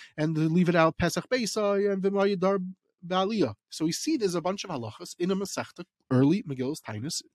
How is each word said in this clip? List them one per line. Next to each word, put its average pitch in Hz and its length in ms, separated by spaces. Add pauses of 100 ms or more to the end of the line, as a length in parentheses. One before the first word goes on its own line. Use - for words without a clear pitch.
(180)
and 156 180
the 156 140
leave 170 180
it 175 80
out 160 220
Pesach 175 320
Beisai, 202 600
and 196 140
V'ma 196 320
Yadar 190 240 (480)
Ba'aliyah. 185 460 (160)
So - 160
we 170 60
see 311 260
there's 196 180
a 170 60
bunch 180 220
of 196 80
halachas 127 480
in 175 120
a 196 40
Masechta, 185 500 (260)
early 139 320
Megillas 135 380
Tainis, 113 400 (140)